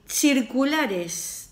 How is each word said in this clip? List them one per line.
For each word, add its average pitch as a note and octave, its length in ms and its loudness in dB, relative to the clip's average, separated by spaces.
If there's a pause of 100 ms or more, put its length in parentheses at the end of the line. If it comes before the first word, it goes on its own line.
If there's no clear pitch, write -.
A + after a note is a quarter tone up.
circulares, C4 1500 0